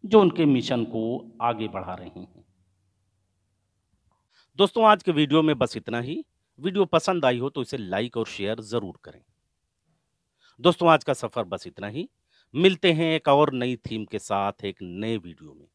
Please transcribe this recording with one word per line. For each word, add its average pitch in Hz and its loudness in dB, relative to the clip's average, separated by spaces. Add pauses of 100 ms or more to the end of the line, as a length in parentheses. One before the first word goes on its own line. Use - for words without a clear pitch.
जो 208 8
उनके 170 4
मिशन 127 2
को 113 -8
आगे 110 -2
बढ़ा 90 -10
रही 90 -16
हैं। 87 -20 (2000)
दोस्तों, 202 4
आज 208 6
के 185 0
वीडियो 151 4
में 151 2
बस 120 -2
इतना 117 -6
ही। 156 -8 (340)
वीडियो 185 0
पसंद 170 0
आई 123 2
हो 131 -6
तो 139 -8
इसे 131 -8
लाइक 104 -6
और 110 -4
शेयर 104 -6
जरूर 107 -8
करें। - -20 (1400)
दोस्तों, 170 4
आज 156 4
का 143 -2
सफर 120 -6
बस 92 -10
इतना 101 -14
ही। 147 -10 (460)
मिलते 180 2
हैं 160 0
एक 156 -2
और 143 4
नई 123 -4
थीम 110 -10
के 107 -8
साथ 101 -4
एक 95 -8
नए 101 -8
वीडियो 80 -18
में। 71 -20